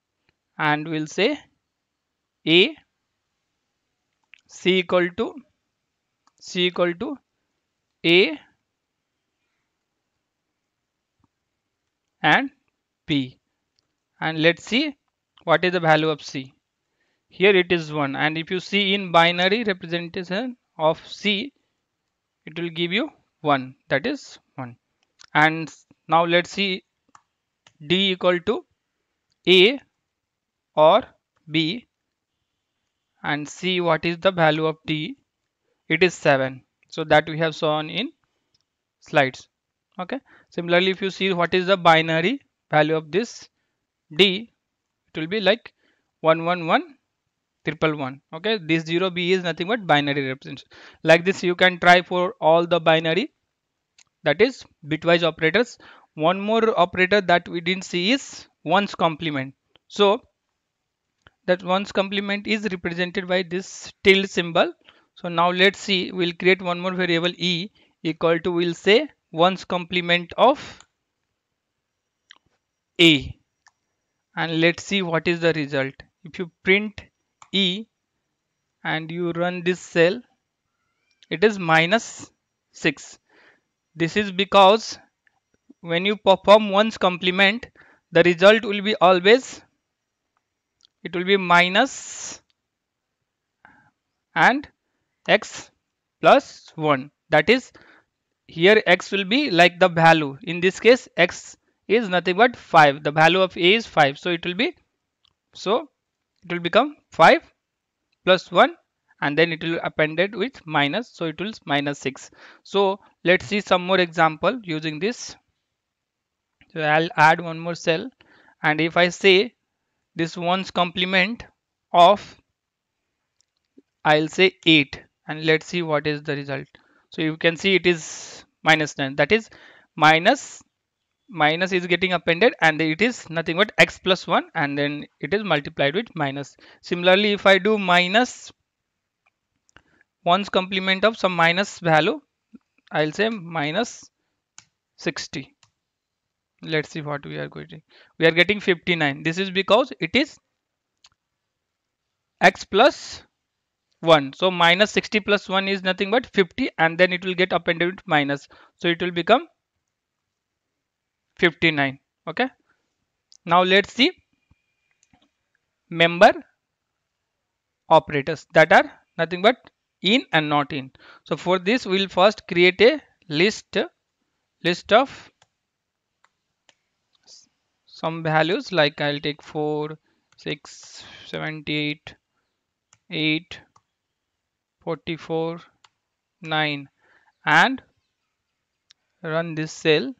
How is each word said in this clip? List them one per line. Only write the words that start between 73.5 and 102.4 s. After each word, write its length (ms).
and 260
let's 220
see 180
what 260
is 120
the 140
result. 420
If 140
you 140
print 400
E 340
and 260
you 220
run 320
this 160
cell, 420
it 120
is 140
minus 720
six. 460
This 200
is 160
because 680
when 240
you 100
perform 540
ones 280
complement, 720
the 120
result 400
will 180
be 140
always, 640
it 100
will 120
be 100
minus 1040
and 340
x 420
plus 540
one. 360
That 200
is, 220
here 400
x 240
will 140
be 260
like 280
the 100
value. 540
In 180
this 180
case, 380
x 400
is 200
nothing 300
but 180